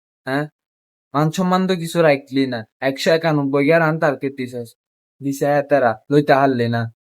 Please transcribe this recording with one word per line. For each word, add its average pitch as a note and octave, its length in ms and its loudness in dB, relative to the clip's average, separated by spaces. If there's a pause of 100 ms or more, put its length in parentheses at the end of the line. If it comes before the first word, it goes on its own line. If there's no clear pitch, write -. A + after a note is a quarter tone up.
(260)
হ্যাঁ? C#3+ 220 -4 (680)
মান D#3 180 0
সম্মান F#3 360 0
তো F#3 80 0
কিছু E3 260 -2
রাখলি C3+ 460 2
না। A#2 180 -6 (140)
একশো C3+ 320 -2
একানব্বই D3 520 0
গিয়ে D#3+ 160 4
রান D#3+ 200 0
টার্গেট C#3+ 340 -2
দিছাস। B2 360 -10 (520)
দিছে C#3 240 -4
এতেরা, C#3 540 0 (120)
লইতে D3 220 4
হারলি C3 360 2
না। A#2 240 -4 (200)